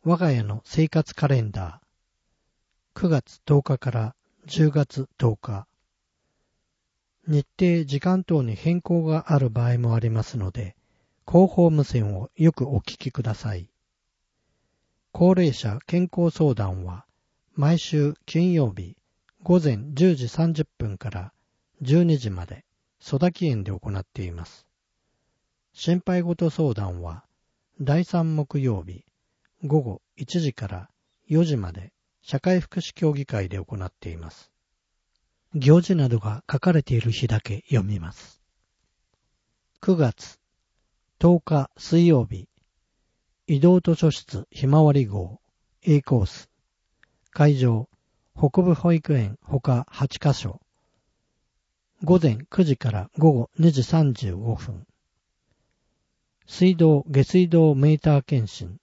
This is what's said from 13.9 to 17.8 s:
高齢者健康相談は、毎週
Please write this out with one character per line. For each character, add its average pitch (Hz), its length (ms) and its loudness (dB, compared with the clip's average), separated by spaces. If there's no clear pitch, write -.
高 180 220 4
齢 170 180 2
者 107 340 -6
健 175 240 -2
康 170 200 0
相 147 240 0
談 95 300 -6
は、 90 200 -12
毎 156 240 2
週 147 360 -2